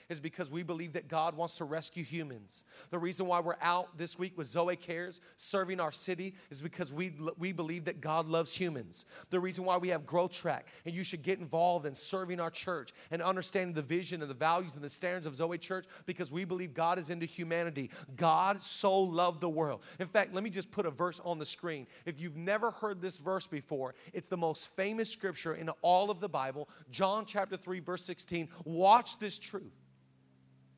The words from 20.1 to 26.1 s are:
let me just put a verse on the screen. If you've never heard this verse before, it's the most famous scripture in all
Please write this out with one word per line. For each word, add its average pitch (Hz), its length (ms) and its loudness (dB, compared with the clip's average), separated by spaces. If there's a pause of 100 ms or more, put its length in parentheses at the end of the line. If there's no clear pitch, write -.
let 190 120 -2
me 220 80 -4
just 175 180 -6
put 202 160 0
a 165 60 0
verse 170 300 -2
on 170 180 -2
the 151 80 -4
screen. 156 400 -4 (180)
If 156 160 -6
you've 165 160 -8
never 208 320 2
heard 202 320 -4
this 180 160 -4
verse 185 300 -2
before, 135 480 -4 (180)
it's 180 140 -6
the 185 100 -2
most 165 380 0
famous 220 360 0
scripture 165 440 -4
in 160 160 -4 (100)
all 185 300 6